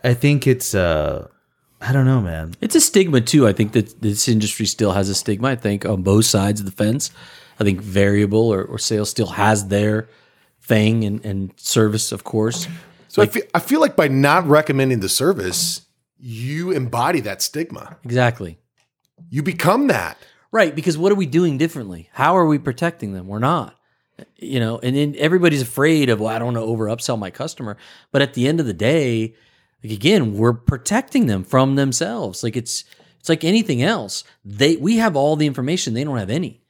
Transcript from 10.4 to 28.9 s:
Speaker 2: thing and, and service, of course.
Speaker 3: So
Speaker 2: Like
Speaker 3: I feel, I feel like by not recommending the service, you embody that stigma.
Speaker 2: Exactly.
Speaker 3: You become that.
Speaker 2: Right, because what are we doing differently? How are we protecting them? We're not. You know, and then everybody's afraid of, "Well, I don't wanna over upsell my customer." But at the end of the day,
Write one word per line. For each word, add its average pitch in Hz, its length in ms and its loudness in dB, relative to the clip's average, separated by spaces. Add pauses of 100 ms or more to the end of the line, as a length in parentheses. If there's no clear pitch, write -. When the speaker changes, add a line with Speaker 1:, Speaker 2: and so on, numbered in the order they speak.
Speaker 2:
thing 110 420 2
and, 104 220 -4
and 98 320 -6
service, 110 540 0
of 104 120 -10
course. 117 440 -4 (400)
Speaker 3:
So - 140 0
Speaker 2:
Like 208 80 6
Speaker 3:
I - 40 -8
feel, 233 100 -4 (120)
I - 40 2
feel 294 220 0
like 294 140 2
by 156 120 4
not 143 400 4
recommending 139 520 4
the 95 100 -4
service, 92 720 -2 (380)
you 135 520 -8
embody 131 500 0
that 101 200 -8
stigma. - 600 -8
Speaker 2:
Exactly. 120 560 -2 (680)
Speaker 3:
You 151 120 -4
become 190 460 0
that. 101 300 -2 (340)
Speaker 2:
Right, 175 240 2
because 156 220 -2
what 190 140 2
are 208 40 4
we 185 120 -2
doing 151 320 0
differently? 110 540 -6
How 156 220 2
are 175 120 4
we 151 100 4
protecting 131 560 -4
them? 92 140 -12
We're 101 120 -8
not. 139 360 -2 (600)
You 135 240 -6
know, 113 200 -4
and 127 180 -2
then 147 200 -2
everybody's 156 440 2
afraid 143 480 2
of, 107 100 2
"Well, 110 160 -2
I 113 40 -4
don't 117 160 -4
wanna 113 100 -4
over 110 220 -2
upsell 120 300 -4
my 98 120 -8
customer." 123 480 -12 (340)
But 139 100 2
at 135 120 0
the 127 160 0
end 165 100 0
of 147 60 0
the 107 80 -4
day, 113 600 0 (480)